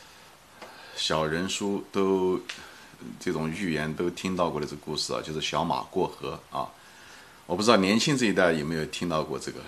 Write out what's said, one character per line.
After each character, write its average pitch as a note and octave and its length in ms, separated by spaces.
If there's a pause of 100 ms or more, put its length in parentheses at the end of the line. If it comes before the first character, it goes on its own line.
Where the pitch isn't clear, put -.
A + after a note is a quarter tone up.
(920)
小 D#2 320
人 E2+ 220
书 G2+ 420
都， F#2+ 500 (760)
这 F2+ 140
种 D#2+ 180
寓 F2 220
言 D#2 200
都 F2 180
听 F#2 260
到 F2 120
过 D2 120
的 D2 80
这 D2 80
故 D2+ 200
事 - 160
啊， A#1+ 80
就 D#2 120
是 D#2 80
小 D2+ 240
马 C2 160 (100)
过 F2 160
河 C#2+ 320 (140)
啊。 - 180 (760)
我 F2+ 100
不 F#2+ 40
知 G#2+ 100
道 A2+ 60
年 G2 220
轻 C#3+ 180
这 B2 80
一 G2+ 80
代 F2+ 200
有 D2+ 120
没 D#2+ 120
有 D#2 100
听 F2 220
到 D#2 160
过 C#2+ 120
这 - 140
个。 - 180